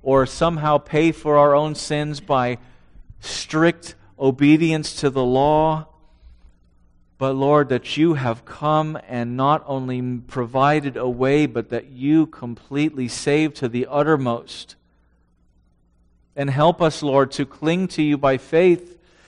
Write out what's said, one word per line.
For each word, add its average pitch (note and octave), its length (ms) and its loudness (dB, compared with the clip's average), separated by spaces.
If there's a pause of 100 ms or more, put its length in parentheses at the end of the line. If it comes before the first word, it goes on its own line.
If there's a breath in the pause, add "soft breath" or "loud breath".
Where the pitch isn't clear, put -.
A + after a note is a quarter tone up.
or C3+ 240 2
somehow D3+ 520 0
pay D#3 340 0
for D3+ 260 0
our C#3+ 160 6
own D3+ 200 0
sins D3+ 460 -6
by B2 380 -2 (640 soft breath)
strict - 760 -2 (240 soft breath)
obedience D3+ 760 2
to C#3+ 140 0
the C3 140 -2
law. D3+ 640 0 (1300)
But C3+ 180 -2
Lord, C#3+ 320 2
that - 280 -4
you D#3+ 180 2
have B2 300 -4
come D#3 600 -2
and A#2+ 300 -6
not C#3+ 300 0
only B2+ 360 -6 (160)
provided C3+ 760 -2
a B2 120 -4
way, C3+ 380 0
but A#2 240 -8
that A#2 160 -8
you C#3+ 400 0
completely C3+ 800 -6
saved D3 500 -2
to C3 120 -4
the A#2+ 180 -4
uttermost. C3+ 880 -2 (1600)
And C#3 160 -4
help D#3+ 320 2
us, D#3 180 0
Lord, C3+ 320 2
to C#3+ 140 -4
cling F3 420 -2
to D#3+ 140 -4
you D3 160 2
by C3+ 200 2
faith, F3 600 2 (300 soft breath)